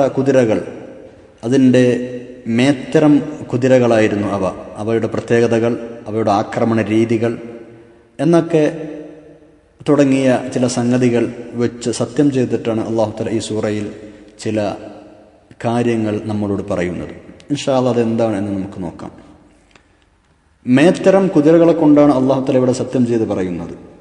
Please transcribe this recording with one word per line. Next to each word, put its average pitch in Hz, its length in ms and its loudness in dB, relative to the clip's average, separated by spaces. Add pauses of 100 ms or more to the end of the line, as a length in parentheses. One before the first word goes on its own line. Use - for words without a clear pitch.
കുതിരകൾ, 127 580 2 (800)
അതിൻ്റെ 127 400 4 (640)
മേത്തരം 135 760 2 (300)
കുതിരകളായിരുന്നു 117 760 2
അവ. 95 180 -2 (320)
അവയുടെ 110 300 -2
പ്രത്യേകതകൾ, 117 640 0 (340)
അവയുടെ 107 240 0
ആക്രമണ 113 500 0
രീതികൾ 113 560 0 (800)
എന്നൊക്കെ 160 440 2 (1300)
തുടങ്ങിയ 135 500 2 (140)
ചില 127 140 0
സംഗതികൾ 120 640 0 (200)
വെച്ച് 120 360 -4
സത്യം 139 420 0
ചെയ്തിട്ടാണ് 113 560 -2
അല്ലാഹു 110 240 -2
തആല 107 180 -6
ഈ 107 100 -2
സൂറയിൽ 107 520 -4 (480)
ചില 107 360 -4 (920)
കാര്യങ്ങൾ 113 600 -2
നമ്മളോട് 104 440 -4
പറയുന്നത്. 87 440 -6 (360)
ഇൻഷാ 143 280 -2
അല്ലാ, 127 140 0
അതെന്താണെന്ന് 113 600 -2
നമുക്ക് 92 320 -8
നോക്കാം. - 280 -12 (1500)
മേത്തരം 180 600 4
കുതിരകളെ 165 460 4
കൊണ്ടാണ് 147 400 6
അല്ലാഹു 131 280 2
തആല 131 160 0
ഇവിടെ 127 160 2
സത്യം 123 340 -2
ചെയ്ത് 113 200 0
പറയുന്നത്. 90 480 -6 (260)